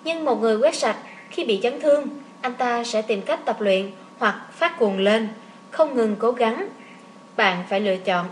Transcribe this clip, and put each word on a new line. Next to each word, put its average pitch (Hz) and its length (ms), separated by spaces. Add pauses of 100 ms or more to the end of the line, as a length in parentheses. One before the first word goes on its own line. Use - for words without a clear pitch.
Nhưng 320 220
một 233 160
người 220 160
quét 294 180
sạch 226 220 (320)
khi 349 160
bị 214 180
chấn 262 180
thương, 294 260 (340)
anh 247 120
ta 240 300
sẽ 220 180
tìm 214 200
cách 320 240
tập 220 160
luyện 196 300 (280)
hoặc 208 220 (100)
phát 339 280
cuồng 196 200
lên, 214 280 (440)
không 302 240
ngừng 226 240
cố 226 120
gắng. 247 360 (680)
Bạn 185 340
phải 196 100
lựa 202 160
chọn. 185 360